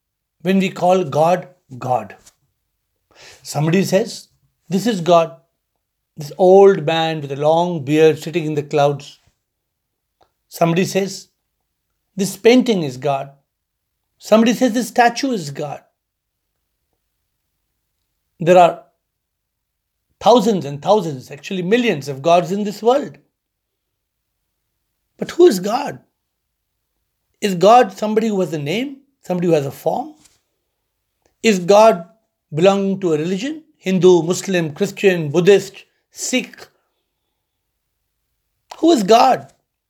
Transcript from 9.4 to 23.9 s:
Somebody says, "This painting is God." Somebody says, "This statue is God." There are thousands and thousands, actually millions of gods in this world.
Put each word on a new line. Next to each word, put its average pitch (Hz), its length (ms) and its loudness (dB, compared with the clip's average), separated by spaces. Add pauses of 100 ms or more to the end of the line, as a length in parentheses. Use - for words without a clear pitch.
Somebody 165 340 -2
says, - 460 -8 (880)
"This 190 200 -6
painting 226 480 2
is 127 140 -8
God." 139 340 -6 (840)
Somebody 226 360 2
says, 247 200 0
"This 240 160 -4
statue 240 420 0
is 170 200 -8
God." 143 300 -12 (2500)
There 175 200 2
are 170 260 4 (1400)
thousands 202 460 2
and 143 160 -12
thousands, 165 500 -2
actually 185 300 -10
millions 190 480 -2
of 135 120 -10
gods 170 300 2
in 202 140 -4
this 208 180 -10
world. 240 340 0 (2000)